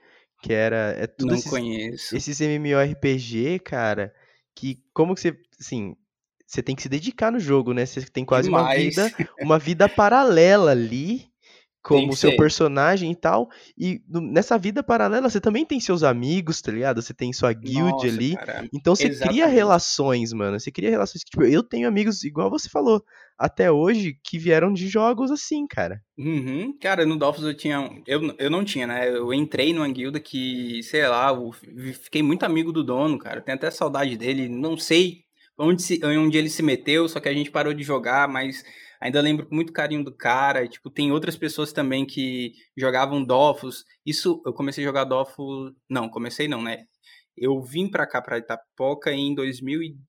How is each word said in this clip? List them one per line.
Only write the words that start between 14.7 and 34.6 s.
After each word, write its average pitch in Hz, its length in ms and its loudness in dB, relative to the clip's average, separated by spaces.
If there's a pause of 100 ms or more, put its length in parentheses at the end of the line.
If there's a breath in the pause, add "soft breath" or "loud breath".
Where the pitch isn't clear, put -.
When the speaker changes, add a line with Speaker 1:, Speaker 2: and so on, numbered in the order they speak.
Speaker 1:
paralela 233 480 2
você 202 100 0
também 226 240 2
tem 285 140 -2
seus 175 240 0
amigos, 151 580 2
tá 110 120 -6
ligado? 117 280 -2
Você - 140 -8
tem 123 180 -6
sua 123 200 2
guild 123 260 -4 (120)
Speaker 2:
Nossa, 165 180 0
Speaker 1:
ali, 120 280 0
Speaker 2:
cara, 113 360 -10
Speaker 1:
então 147 240 4
você 143 120 4
cria 143 40 -4 (320)
Speaker 2:
exatamente. 294 100 6
Speaker 1:
relações, 139 800 4
mano, 104 260 -2
você 123 140 -10
cria 202 180 -2
relações, 202 320 -2
que, - 80 -20
tipo, 156 140 2
eu 240 180 6
tenho 240 240 -4
amigos, 208 380 0
igual 156 260 -2
você 294 180 -4
falou, 226 340 2 (360 soft breath)
até 175 340 2
hoje, 170 500 2
que - 160 -10
vieram 165 360 4
de 185 140 -4
jogos 226 420 0
assim, 294 360 -4
cara. 98 360 -6 (160)
Speaker 2:
Uhum. 147 600 -4
Cara, 180 280 0
no 160 100 0
Dofus 147 280 0
eu 151 120 -4
tinha 147 240 -4
um... - 260 -10
eu, 147 320 -2
eu 139 120 -2
não 175 120 0
tinha, 143 240 -4
né? 123 220 -2
Eu 123 240 -2
entrei 147 400 0
numa 156 160 -2
guilda 135 320 -6
que, 123 600 -8
sei 147 260 0
lá, 123 220 2
eu 123 220 -4
fi-, 131 420 -14
fiquei - 280 -4
muito 156 200 2
amigo 165 300 0
do 160 120 -2
dono, 135 340 -2
cara, 117 220 -12
tenho 131 160 -8
até 156 140 -4
saudade 139 480 -2
dele, 131 320 -2
não 151 260 -4